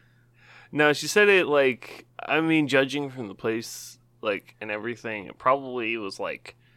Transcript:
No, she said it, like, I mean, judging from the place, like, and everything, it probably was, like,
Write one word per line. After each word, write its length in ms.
No, 200
she 160
said 200
it, 180
like, 600
I 160
mean, 280
judging 420
from 180
the 60
place, 640
like, 380
and 100
everything, 560
it 100
probably 600
was, 240
like, 360